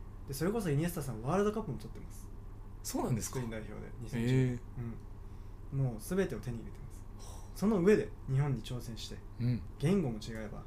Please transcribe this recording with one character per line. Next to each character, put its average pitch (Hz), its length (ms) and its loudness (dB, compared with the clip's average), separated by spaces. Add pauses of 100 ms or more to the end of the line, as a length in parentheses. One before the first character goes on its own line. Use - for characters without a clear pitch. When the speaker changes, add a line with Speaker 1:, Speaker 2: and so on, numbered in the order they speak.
(260)
Speaker 1:
で、 139 80 -6
そ 151 100 0
れ 185 60 4
こ 233 100 0
そ 190 80 0
イ 139 80 4
ニ 156 80 4
エ 175 40 2
ス 170 60 -2
タ 160 80 -2
さ 135 100 -2
ん、 107 100 -4
ワ 139 140 2
ー - 20 6
ル 208 60 6
ド 208 80 4
カ 214 80 -2
ッ - 20 -2
プ - 80 -4
も 107 80 -4
取 - 100 -8
っ - 40 -10
て - 80 -10
ま - 100 -10
す。 - 180 -10 (540)
Speaker 2:
そ - 180 -2
う 277 40 0
な 208 60 2
ん 131 40 4
で 104 80 2
す - 80 -4
か？ - 60 -4
Speaker 1:
ス - 40 0
ペ 120 40 -2
イ - 20 -4
ン 110 40 -2
代 110 100 -4
表 104 140 -6
で、 104 180 -8 (100)
二 113 60 -8
千 117 180 0
十。 127 80 6
Speaker 2:
へ 131 140 6
え。 123 100 0 (1120)
Speaker 1:
う 139 40 -2
ん。 - 80 2
も 123 80 4
う - 80 -4
全 185 280 2
て 123 60 -4
を 104 60 -2
手 120 100 -4
に 117 80 -2
入 107 60 -8
れ 104 60 -8
て - 80 -8
ま - 440 -10
す。 - 60 -8
Speaker 2:
は - 160 -8
あ。 - 100 -10
Speaker 1:
そ 190 120 2
の 214 140 8
上 196 160 10
で - 120 4 (220)
日 131 80 4
本 143 160 4
に 107 80 0
挑 123 180 -4
戦 113 160 -6
し - 120 -8
て、 101 80 -8 (240)
Speaker 2:
う 120 60 2
ん。 117 160 2 (160)
Speaker 1:
言 180 240 6
語 131 80 2
も 110 60 -2
違 110 160 -6
え 110 200 -6
ば、 - 140 -8